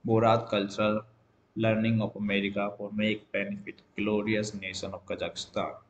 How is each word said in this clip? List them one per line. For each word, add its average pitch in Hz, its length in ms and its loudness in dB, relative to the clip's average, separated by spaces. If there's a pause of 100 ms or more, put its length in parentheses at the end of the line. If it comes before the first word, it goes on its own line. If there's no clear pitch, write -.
Borat 113 440 4
cultural 107 540 0 (540)
learning 110 460 4
of 101 140 -4
America 101 600 0
for 104 160 -8
make 107 380 -2
benefit 101 500 -6 (160)
glorious 107 580 0
nation 95 380 -8
of 90 140 -12
Kazakhstan. 90 680 -6 (160)